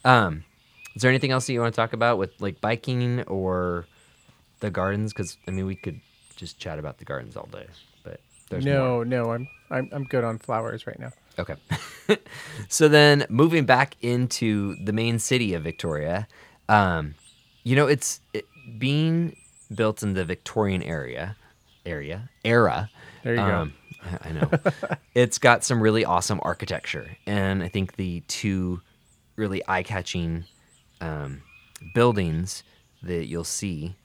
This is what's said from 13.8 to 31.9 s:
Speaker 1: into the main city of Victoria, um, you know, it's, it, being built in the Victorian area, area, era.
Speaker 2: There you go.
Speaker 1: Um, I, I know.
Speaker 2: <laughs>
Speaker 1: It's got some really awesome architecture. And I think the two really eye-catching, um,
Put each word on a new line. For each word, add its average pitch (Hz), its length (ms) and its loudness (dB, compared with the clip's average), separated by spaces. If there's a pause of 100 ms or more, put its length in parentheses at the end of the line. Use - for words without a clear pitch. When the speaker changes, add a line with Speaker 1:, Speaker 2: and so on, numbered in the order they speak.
Speaker 1:
into 117 840 0
the 101 100 -2
main 113 260 0
city 117 340 2
of 80 100 -4
Victoria, 82 640 -4 (420)
um, 85 460 4 (480)
you 123 120 2
know, 143 120 6
it's, - 340 0 (120)
it, 107 120 -6 (320)
being 156 580 0 (380)
built 107 300 0
in 101 100 0
the 92 100 0
Victorian 92 600 -2
area, 73 520 -8 (500)
area, 82 440 -10 (140)
era. 107 460 4 (340)
Speaker 2:
There 120 120 -2
you 117 60 2
go. - 20 2 (120)
Speaker 1:
Um, 78 180 -4 (300)
I, 87 260 -10
I - 40 -8
know. 80 220 -2
Speaker 2:
<laughs> - 600 -4
Speaker 1:
It's 123 240 4
got 120 240 6
some 120 180 2
really 110 240 4
awesome 87 380 0
architecture. - 840 -6
And 95 380 0
I 90 60 -4
think 95 260 -4
the 87 320 -4
two 92 540 -2 (560)
really 98 300 -4
eye-catching, 90 760 -4 (580)
um, 71 400 -8 (520)